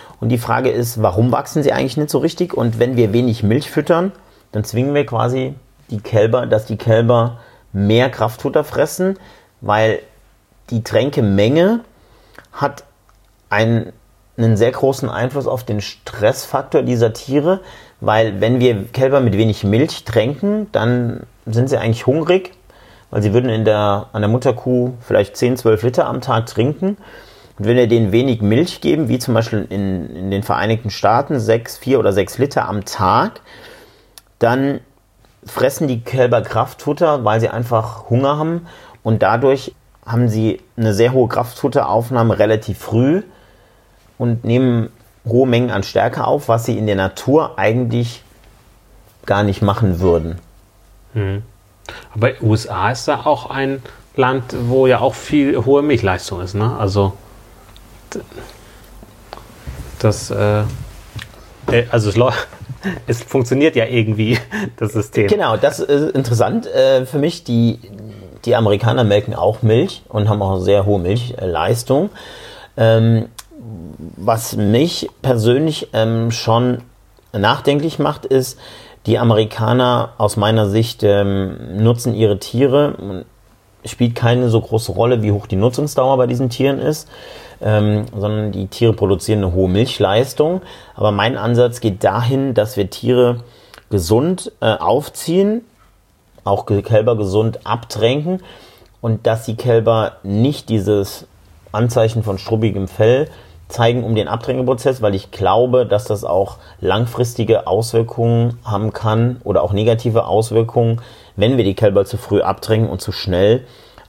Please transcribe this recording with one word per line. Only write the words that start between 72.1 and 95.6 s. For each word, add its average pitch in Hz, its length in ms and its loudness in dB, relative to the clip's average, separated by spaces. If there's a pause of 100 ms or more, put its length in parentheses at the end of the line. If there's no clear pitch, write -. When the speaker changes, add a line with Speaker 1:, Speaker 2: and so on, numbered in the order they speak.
Speaker 1:
Ähm, 113 500 4 (920)
was 113 400 -2
mich 113 520 0 (140)
persönlich, 131 720 0
ähm, 113 380 0
schon 120 520 0 (500)
nachdenklich 143 640 0
macht, - 280 -2
ist, 131 320 0 (480)
die 110 120 2
Amerikaner 117 1000 2
aus 107 180 0
meiner 107 320 2
Sicht, 110 340 0
ähm, 98 800 0
nutzen 117 320 2
ihre 104 240 2
Tiere, 123 840 0 (600)
spielt 120 300 -2
keine 123 340 2
so 110 120 2
große 110 320 -4
Rolle, 113 300 2
wie 104 100 2
hoch 101 140 -2
die 95 100 -4
Nutzungsdauer 131 600 0
bei 127 100 2
diesen 123 220 -2
Tieren 135 300 0
ist, 151 300 -4 (520)
ähm, 107 460 0 (100)
sondern 107 360 -4
die 95 140 -6
Tiere 113 260 2
produzieren 101 520 0
eine 87 80 0
hohe 92 160 2
Milchleistung. 127 920 0 (320)
Aber 104 180 0
mein 104 240 0
Ansatz 120 440 2
geht 101 220 -2
dahin, 120 520 0
dass 107 220 0
wir 101 120 -2
Tiere 120 520 2 (500)
gesund, 113 720 0
äh, 113 120 2
aufziehen, 165 880 0 (840)